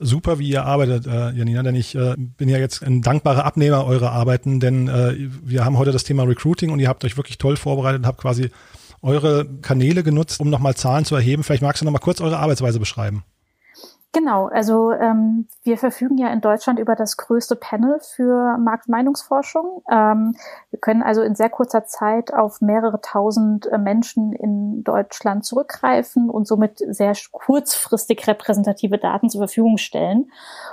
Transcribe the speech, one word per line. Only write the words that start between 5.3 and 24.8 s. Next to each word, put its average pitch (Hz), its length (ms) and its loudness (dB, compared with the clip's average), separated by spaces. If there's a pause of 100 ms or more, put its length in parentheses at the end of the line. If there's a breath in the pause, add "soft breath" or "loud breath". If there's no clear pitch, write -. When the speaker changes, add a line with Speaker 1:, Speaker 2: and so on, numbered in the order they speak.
Speaker 1:
haben 131 140 2
heute 139 140 2
das 127 100 0
Thema 139 220 0
Recruiting 156 480 0
und 143 80 -2
ihr 131 80 2
habt 131 160 -2
euch 123 120 -4
wirklich - 220 -8
toll 139 180 0
vorbereitet 135 440 -2
und 120 80 -2
habt 127 100 -4
quasi 127 320 -2 (500 loud breath)
eure 147 460 2 (160)
Kanäle 139 400 2
genutzt, 156 380 0
um 147 100 0
nochmal 135 240 2
Zahlen 139 300 0
zu 156 100 -4
erheben. 135 300 2
Vielleicht 135 180 0
magst 143 200 0
du - 20 -2
nochmal 147 180 0
kurz 175 180 0
eure 160 180 -2
Arbeitsweise 127 420 0
beschreiben. 104 420 -4 (960 loud breath)
Speaker 2:
Genau, 233 300 2
also, 226 460 2
ähm, 220 560 2 (160)
wir 233 120 2
verfügen 254 420 0
ja 247 100 0
in 226 120 0
Deutschland 214 380 0
über 226 160 0
das 220 220 -4
größte 233 400 0
Panel 240 420 0 (160)
für 247 440 0
Markt- 226 280 0
und 233 60 0
Meinungsforschung. 285 960 -2
Ähm, 220 460 2 (340 loud breath)
wir - 80 -10
können 226 240 2
also 220 200 2
in 214 120 0
sehr 220 160 0
kurzer 233 360 -4
Zeit 226 460 -2
auf 220 280 0
mehrere 214 400 2
tausend, 214 680 0
äh, 226 100 -2
Menschen 214 560 0
in 208 520 -4